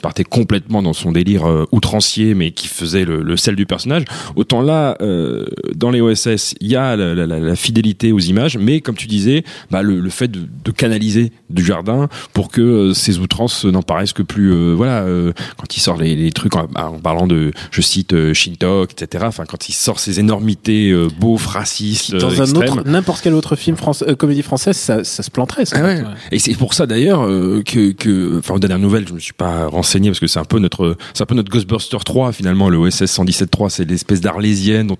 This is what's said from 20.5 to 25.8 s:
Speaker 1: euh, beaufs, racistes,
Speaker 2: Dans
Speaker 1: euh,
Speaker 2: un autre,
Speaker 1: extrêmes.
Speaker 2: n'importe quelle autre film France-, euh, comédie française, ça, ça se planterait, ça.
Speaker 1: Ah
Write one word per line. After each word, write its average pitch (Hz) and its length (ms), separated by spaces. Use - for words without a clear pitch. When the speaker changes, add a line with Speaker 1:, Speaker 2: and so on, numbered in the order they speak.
Speaker 1:
euh, 87 180
beaufs, 113 260
racistes, 104 720
Speaker 2:
Dans 90 160
Speaker 1:
euh, 90 100
Speaker 2:
un 135 80
autre, 147 140
Speaker 1:
extrêmes. 131 280
Speaker 2:
n'importe 175 300
quelle 160 140
autre 156 200
film 165 220
France-, - 300
euh, 147 80
comédie 143 260
française, 160 340
ça, 110 280
ça - 180
se - 80
planterait, 127 360
ça. - 140
Speaker 1:
Ah 147 40